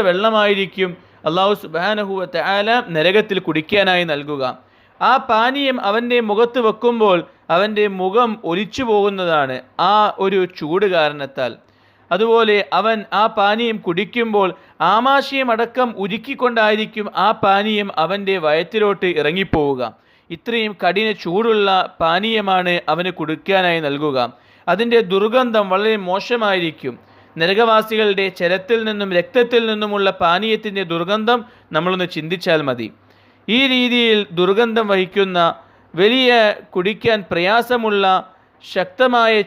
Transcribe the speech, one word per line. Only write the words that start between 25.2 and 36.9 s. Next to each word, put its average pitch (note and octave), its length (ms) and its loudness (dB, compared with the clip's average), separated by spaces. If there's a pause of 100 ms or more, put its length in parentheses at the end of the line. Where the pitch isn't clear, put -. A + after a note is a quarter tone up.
വളരെ G#3+ 240 2 (120)
മോശമായിരിക്കും. F#3 840 -2 (420)
നരകവാസികളുടെ G#3+ 880 2 (120)
ജലത്തിൽ F#3 400 0 (100)
നിന്നും G3+ 300 -4
രക്തത്തിൽ A#3+ 520 2
നിന്നുമുള്ള G#3 380 -2 (140)
പാനീയത്തിൻ്റെ G3 720 -2
ദുർഗന്ധം G#3+ 480 0 (340)
നമ്മളൊന്ന് F3+ 400 0
ചിന്തിച്ചാൽ E3 540 -2
മതി. A#2+ 200 -4 (600)
ഈ A#3 120 2 (120)
രീതിയിൽ A#3+ 460 2 (200)
ദുർഗന്ധം G#3+ 540 0
വഹിക്കുന്ന, F#3+ 460 0 (560)
വലിയ A#3+ 360 4 (440)
കുടിക്കാൻ G#3+ 440 0 (120)